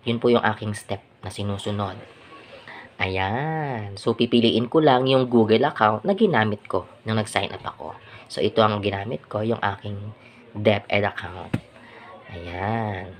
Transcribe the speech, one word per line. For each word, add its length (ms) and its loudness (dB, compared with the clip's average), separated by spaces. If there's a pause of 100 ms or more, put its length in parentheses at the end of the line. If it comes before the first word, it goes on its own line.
Yun 160 -2
po 80 2
yung 160 6
aking 320 -2
step 280 -10 (200)
na 80 -10
sinusunod. 640 -4 (1000)
Ayan. 1040 -4
So, 160 0
pipiliin 560 2
ko 80 4
lang 320 6
yung 160 4
Google 400 4
account 400 2
na 80 2
ginamit 480 2
ko 240 -4 (160)
nung 160 0
nag-sign 320 -2
up 160 -12
ako. 240 -12 (400)
So, 80 -8
ito 240 4
ang 160 2
ginamit 480 -6
ko, 160 -4
yung 160 -2
aking 560 -6 (400)
DepEd 480 2
account. 560 -6 (760)
Ayan. 880 -6